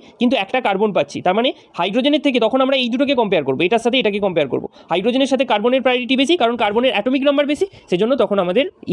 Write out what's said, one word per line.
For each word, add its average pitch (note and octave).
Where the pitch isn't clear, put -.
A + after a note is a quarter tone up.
কিন্তু B3
একটা -
কার্বন G3+
পাচ্ছি। C#3+
তার F3+
মানে B3
হাইড্রোজেনের A#3
থেকে B3+
তখন C4
আমরা C4+
এই B3
দুটোকে C4
কম্পেয়ার F#3
করবো, C3+
এটার A3
সাথে A#3+
এটাকে G#3
কম্পেয়ার G#3+
করবো। A#2+
হাইড্রোজেনের A#3
সাথে C4
কার্বনের A#3+
প্রায়োরিটি B3
বেশি, E4
কারণ A#3+
কার্বনের A3+
অ্যাটমিক B3+
নাম্বার C#4+
বেশি, F#4+
সেজন্য G#3+
তখন G3+
আমাদের F#3